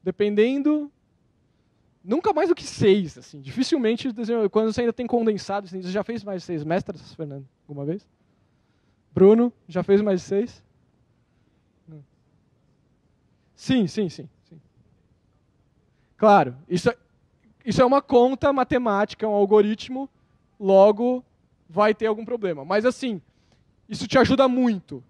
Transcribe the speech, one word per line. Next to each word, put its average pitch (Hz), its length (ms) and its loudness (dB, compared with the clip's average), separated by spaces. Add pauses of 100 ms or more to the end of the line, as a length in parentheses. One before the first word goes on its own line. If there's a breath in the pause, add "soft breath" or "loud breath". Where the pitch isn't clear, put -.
Dependendo, 262 880 0 (1120)
nunca 311 300 -2
mais 320 180 0
do 359 60 4
que - 80 -18
seis, 190 540 0
assim. 139 240 -20
Dificilmente 240 720 -2
desenhou. 220 380 -4
Quando 220 220 0
você 240 100 -4
ainda 233 120 -2
tem 247 120 -8
condensado, 208 640 -4
assim, 185 140 -14
você 180 100 -10
já 202 120 -4
fez 226 200 -10
mais 190 220 -10
seis 160 180 -8
mestras, 175 500 -6
Fernando, 139 320 -14 (220)
alguma 143 180 -10
vez? 180 220 -8 (1040)
Bruno, 226 380 6 (160)
já 180 160 -6
fez 202 180 2
mais 196 220 -2
seis? 202 400 -6 (3000)
Sim, 240 300 0
sim, 196 220 -4
sim, 170 200 -16 (140)
sim. 160 180 -20 (1600)
Claro, 170 400 4 (100)
isso 175 220 -2
é, - 80 -6 (680)
isso 254 180 -2
é 247 40 6
uma 277 160 2
conta 262 500 2
matemática, 240 720 -2
é 214 40 -2
um 208 40 -2
algoritmo, 214 760 0 (500)
logo 214 640 4 (440)
vai 208 280 0
ter 220 100 -8
algum 220 200 -4
problema. 190 400 -6
Mas 208 200 -2
assim, 247 360 -4 (680)
isso 233 200 -10
te - 100 0
ajuda 262 320 4
muito. 226 600 -2